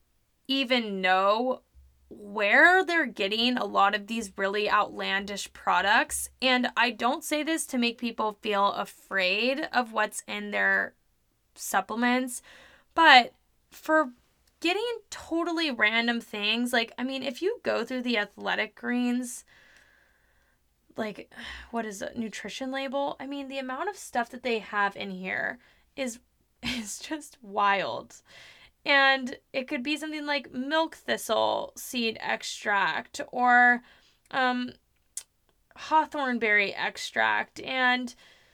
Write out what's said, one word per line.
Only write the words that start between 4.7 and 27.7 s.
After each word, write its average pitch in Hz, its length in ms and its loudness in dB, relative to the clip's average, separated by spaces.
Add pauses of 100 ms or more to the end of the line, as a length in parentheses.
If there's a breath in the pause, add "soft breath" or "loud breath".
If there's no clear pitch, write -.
products. 202 760 2 (120)
And 254 260 2 (100)
I 240 140 4
don't 240 320 -2
say 302 200 -2
this 320 240 -2
to 262 100 -6
make 233 200 0
people 226 440 -4
feel 202 320 2
afraid 202 1000 -2
of 233 180 0
what's 214 360 -2
in 208 240 -8
their 196 420 0 (640)
supplements, 240 840 -2 (520 soft breath)
but 285 400 8 (380)
for 311 400 2 (480)
getting 440 380 -2 (120)
totally 330 640 -2
random 233 500 0
things, 220 500 -2
like, 226 260 0
I 247 60 -6
mean, 269 200 -6
if 269 180 -6
you 427 220 -2
go 214 200 0
through 254 200 -6
the 240 140 0
Athletic 202 580 -4
Greens, 247 680 -2 (1500 soft breath)
like, - 380 -8 (180)
<sighs> - 200 -16
what 233 140 -4
is 202 160 -10
it, - 160 -8
nutrition 220 540 -8
label? 269 480 -4
I 262 60 -12
mean, 277 220 -10
the 269 100 -10
amount 269 320 -6
of 403 80 -6
stuff - 320 -4
that 240 140 -14
they 233 160 -2
have 202 360 -2
in 202 140 -8
here 190 480 -6 (380 soft breath)
is, 254 240 -6 (220)
<laughs> - 220 -20
is 233 360 -6
just - 420 -12
wild. 196 800 0 (640 loud breath)